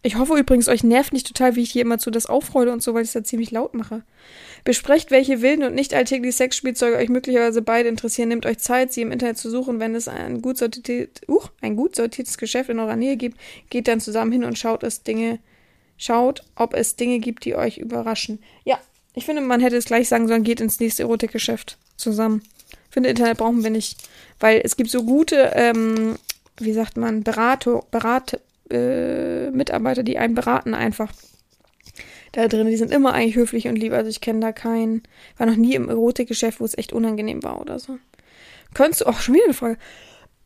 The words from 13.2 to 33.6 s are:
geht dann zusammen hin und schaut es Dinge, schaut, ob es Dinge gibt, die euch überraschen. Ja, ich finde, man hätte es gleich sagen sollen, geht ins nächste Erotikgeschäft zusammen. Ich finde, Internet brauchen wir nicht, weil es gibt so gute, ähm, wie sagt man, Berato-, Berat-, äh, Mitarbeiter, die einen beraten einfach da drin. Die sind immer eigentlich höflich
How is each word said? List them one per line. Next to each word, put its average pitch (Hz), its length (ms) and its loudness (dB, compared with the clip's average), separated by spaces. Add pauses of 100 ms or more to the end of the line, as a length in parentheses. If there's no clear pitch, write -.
geht 240 200 -2
dann 226 100 2
zusammen 226 320 -2
hin 240 140 0
und 233 120 -6
schaut 226 260 -4
es 240 200 -8
Dinge, 226 360 -4 (580)
schaut, 247 460 0 (120)
ob 233 180 -2
es - 220 -2
Dinge 240 240 -2
gibt, 233 240 -6
die - 120 -4
euch 226 220 -2
überraschen. 226 640 -6 (220)
Ja, - 160 0 (340)
ich 247 120 -10
finde, 302 160 -2
man 247 200 2
hätte 247 160 4
es 240 80 -2
gleich 233 240 2
sagen 226 180 2
sollen, 226 160 2
geht 233 160 0
ins 220 220 -2
nächste 226 220 -2
Erotikgeschäft 226 720 -4 (180)
zusammen. 220 460 0 (480)
Ich - 40 -20
finde, 254 160 2
Internet 233 280 2
brauchen 226 260 2
wir 220 60 0
nicht, 220 280 -4 (420)
weil 220 260 6
es - 100 -2
gibt 233 140 0
so 247 140 0
gute, 277 500 4
ähm, 226 640 2 (420)
wie 220 140 -2
sagt 220 240 -4
man, 226 260 -2
Berato-, 233 680 0
Berat-, 233 500 -2 (300)
äh, - 800 -2
Mitarbeiter, 254 500 -2
die 233 160 -2
einen 233 160 0
beraten 240 400 0
einfach 214 380 -4 (1200)
da 226 160 2
drin. 220 180 2
Die 226 120 2
sind 226 140 0
immer 277 220 4
eigentlich 226 220 2
höflich 233 320 2